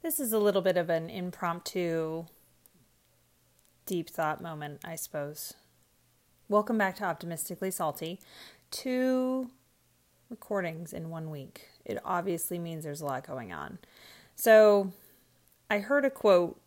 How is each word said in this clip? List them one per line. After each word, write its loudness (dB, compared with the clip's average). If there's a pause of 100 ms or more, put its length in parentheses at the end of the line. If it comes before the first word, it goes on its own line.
This -2
is -2
a 2
little 4
bit 2
of 0
an 0
impromptu -4 (1600)
deep -4
thought -2
moment, -10
I -10
suppose. -8 (920)
Welcome 2
back 0
to -8
Optimistically -6
Salty. -6 (500)
Two 0 (800)
recordings -6
in -8
one -8
week. -14 (160)
It -6
obviously -4
means -8
there's -8
a -8
lot -6
going -10
on. -10 (540)
So, 8 (760)
I 0
heard 2
a 4
quote 4